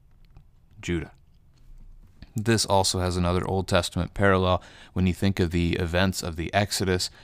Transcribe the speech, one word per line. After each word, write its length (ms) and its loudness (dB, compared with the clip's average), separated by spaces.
Judah. 320 -6
This 300 0
also 340 2
has 180 0
another 300 0
Old 200 -2
Testament 460 0
parallel 480 2
when 140 2
you 60 4
think 260 0
of 120 0
the 220 2
events 480 0
of 140 -8
the 180 -6
Exodus, 560 0